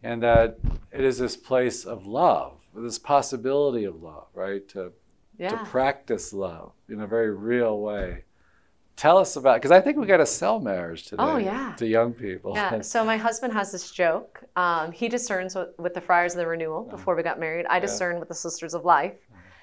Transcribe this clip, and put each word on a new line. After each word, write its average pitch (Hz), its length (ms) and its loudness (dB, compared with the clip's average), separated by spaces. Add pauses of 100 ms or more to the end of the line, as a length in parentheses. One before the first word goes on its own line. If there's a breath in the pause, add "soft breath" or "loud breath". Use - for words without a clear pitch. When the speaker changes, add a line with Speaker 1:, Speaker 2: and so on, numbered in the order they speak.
Speaker 1:
and 117 200 -6
that 117 340 6 (360)
it 131 100 -4
is 127 140 2
this 120 180 -4
place 127 500 0
of 98 220 -12
love, 107 540 0 (120)
this 113 260 -8
possibility 139 840 0
of 85 180 -8
love, 78 320 -18
right? 98 360 -8
To, 90 240 -12 (440)
Speaker 2:
Yeah. 180 120 -6
Speaker 1:
to 220 160 -4
practice 131 680 -2
love 90 380 -8 (160)
in 107 140 -12
a 104 60 -10
very 113 280 0
real 110 460 0
way. 101 420 -6 (720)
Tell 165 220 6
us 190 180 2
about, 131 260 4
'cause 139 100 4
I 185 100 12
think 277 160 0
we 262 80 -2
gotta 180 200 6
sell - 360 -2
marriage 87 460 -6
today - 160 -6
Speaker 2:
Oh, 311 120 0
yeah. 220 420 -4
Speaker 1:
to 120 80 -4
young 113 280 2
people. 98 420 -8
Speaker 2:
Yeah. 175 260 -2
Speaker 1:
<laughs> - 120 -10
Speaker 2:
So 226 100 2
my 220 140 0
husband 226 340 -2
has 202 180 -2
this - 220 -12
joke. 175 500 -2 (140)
Um, 170 380 0
he 233 160 -4
discerns 196 440 -4
with, 180 240 -8
with 175 160 -6
the 180 60 -8
Friars 175 360 2
of - 20 -6
the 170 100 -2
Renewal 165 400 -4
Speaker 1:
Uh-huh. 220 80 -14
Speaker 2:
before 180 220 -2
we 170 60 -2
got 165 140 -2
married. 160 320 -4
I 175 60 4
Speaker 1:
Yeah. 180 60 4
Speaker 2:
discern 180 400 -2
with - 80 -14
the 170 40 -12 (120)
Sisters 165 280 -10
of 170 120 -6
Life. 170 320 4 (120)
Speaker 1:
Uh-huh. - 120 -20 (220 soft breath)